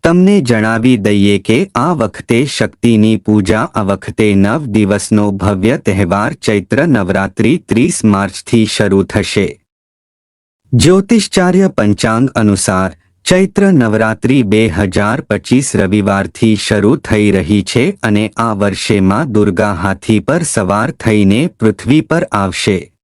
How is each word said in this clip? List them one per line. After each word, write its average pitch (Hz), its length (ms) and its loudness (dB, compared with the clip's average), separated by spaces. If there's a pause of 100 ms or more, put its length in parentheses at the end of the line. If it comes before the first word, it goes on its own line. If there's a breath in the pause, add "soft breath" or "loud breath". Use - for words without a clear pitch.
તમને 180 380 4
જણાવી 113 560 2
દઈએ 101 420 2
કે 135 360 -2
આ 151 180 -2
વખતે 117 520 -2
શક્તિની 110 720 0
પૂજા 107 440 0
આ 131 200 -4
વખતે 101 540 -2
નવ 110 300 0
દિવસનો 104 680 0
ભવ્ય 98 460 -2
તહેવાર 101 560 -2
ચૈત્ર 110 540 -2
નવરાત્રિ 101 680 0
ત્રીસ - 480 -2
માર્ચથી 101 600 0
શરૂ 98 380 0
થશે. - 600 -4 (1080)
જ્યોતિષાચાર્ય 185 920 2
પંચાંગ 117 640 0
અનુસાર 95 680 -2 (280)
ચૈત્ર 190 460 2
નવરાત્રિ 113 720 0
બે 107 240 2
હજાર 104 540 -2
પચીસ - 540 -2
રવિવારથી 98 800 0
શરૂ 104 400 0
થઈ 107 360 0
રહી 135 320 0
છે 185 400 -2
અને 107 340 -2
આ 117 160 -2
વર્ષે 101 460 -2
માં 104 320 0
દુર્ગા 104 420 0
હાથી 95 460 -2
પર 165 240 -2
સવાર 104 480 -2
થઈને 107 560 0
પૃથ્વી 117 540 0
પર 160 220 -2
આવશે. 98 680 -4 (100)